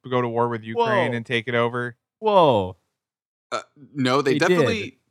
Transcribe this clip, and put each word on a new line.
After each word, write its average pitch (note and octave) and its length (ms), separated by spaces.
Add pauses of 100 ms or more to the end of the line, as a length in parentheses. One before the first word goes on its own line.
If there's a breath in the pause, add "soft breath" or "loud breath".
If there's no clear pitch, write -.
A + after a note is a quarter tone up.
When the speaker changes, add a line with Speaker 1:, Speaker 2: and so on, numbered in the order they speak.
Speaker 1:
go B2 140
to A#2+ 60
war A#2 200
with A2+ 140
Ukraine G3 480
Speaker 2:
Whoa. A#2+ 60
Speaker 1:
and A#2 100
take A#2 200
it A#2+ 80
over? A#2+ 420 (240)
Speaker 2:
Whoa. C#3+ 560 (760)
Speaker 3:
Uh, A#2+ 100 (340)
no, C3+ 280
they C3 120
Speaker 2:
They D3+ 40
Speaker 3:
definitely F3 440
Speaker 2:
did. - 100 (180)